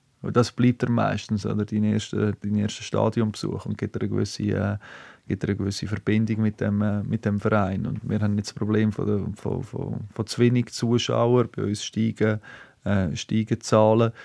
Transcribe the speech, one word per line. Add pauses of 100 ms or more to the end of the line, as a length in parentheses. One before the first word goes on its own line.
(200)
Weil
das
bleibt
er
meistens,
oder
dein
erster,
dein
erster
Stadionbesuch
und
gibt
dir
eine
gewisse,
äh, (500)
gibt
dir
eine
gewisse
Verbindung
mit
dem,
äh,
mit
dem
Verein.
Und
wir
haben
jetzt
das
Problem
von
der, (220)
von,
von, (120)
von
zu
wenig
Zuschauer.
Bei
uns
steigen, (440)
äh,
steigen
Zahlen. (120)